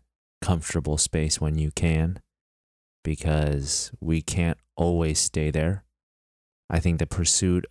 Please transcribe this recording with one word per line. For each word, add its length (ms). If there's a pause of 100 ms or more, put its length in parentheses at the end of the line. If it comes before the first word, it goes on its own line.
(420)
comfortable 560
space 440
when 160
you 140
can, 500 (800)
because 960
we 220
can't 360 (200)
always 420
stay 320
there. 320 (840)
I 100
think 200
the 80
pursuit 640